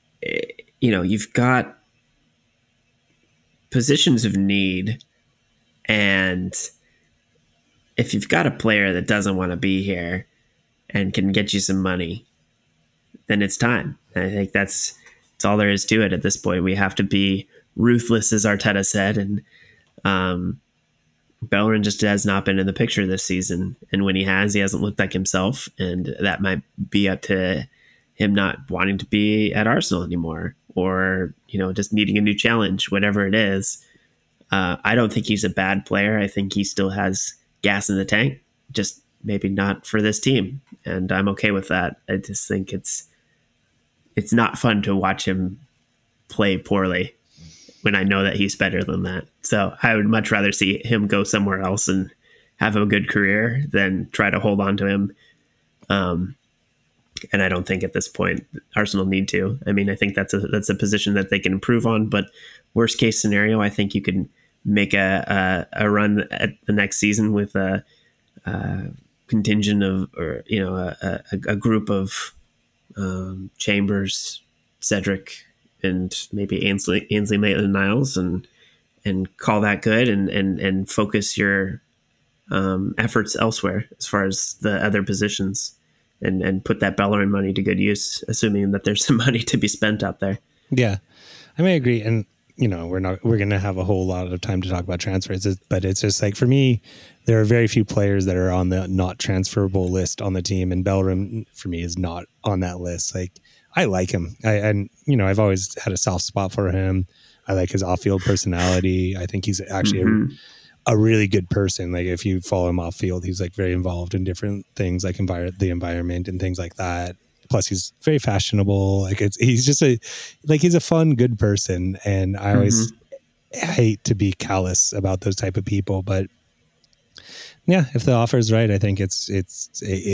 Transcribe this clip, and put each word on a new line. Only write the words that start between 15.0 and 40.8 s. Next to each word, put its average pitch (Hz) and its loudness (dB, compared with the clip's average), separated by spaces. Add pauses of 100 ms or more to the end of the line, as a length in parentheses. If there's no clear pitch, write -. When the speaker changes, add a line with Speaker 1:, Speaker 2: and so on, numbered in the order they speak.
Speaker 1:
that's - -8
all 104 4
there 104 4
is 98 0
to 110 4
it 95 2
at 90 -2
this 101 0
point. 90 -2
We 92 0
have 98 0
to 101 0
be 98 0 (260)
ruthless, 117 2
as 104 2
Arteta 101 2
said, 101 0
and, 101 -2 (600)
um, 92 -2 (840)
Bellerin 107 2
just 101 0
has 104 2
not 98 2
been 95 2
in 95 2
the 98 0
picture 107 0
this 95 -2
season, 92 -4 (160)
and 98 0
when 95 0
he 95 0
has, 98 0
he 104 2
hasn't 98 -2
looked 101 -4
like 95 -2
himself, 95 -2 (100)
and 90 -4
that 95 -2
might 95 -2 (280)
be 101 2
up 95 -2
to 92 -2 (460)
him 104 0
not - -2
wanting 95 0
to - -8
be 107 2
at 107 2
Arsenal 113 0
anymore, 85 -6 (200)
or, 92 0 (140)
you 101 -6
know, 95 -2
just 101 -4
needing 104 2
a 104 2
new 104 2
challenge, 104 0
whatever 101 2
it 95 0
is. 98 0 (640)
Uh, 92 0
I 107 2
don't 117 4
think 107 -2
he's 104 0
a 95 2
bad 98 0
player. 104 0
I 101 0
think 98 -4
he 101 0
still 98 -2
has 95 -2 (280)
gas 101 0
in 98 2
the 95 0
tank, 120 0 (320)
just - -4 (220)
maybe 101 -2
not 98 -2
for 110 0
this 107 0
team, 131 0 (240)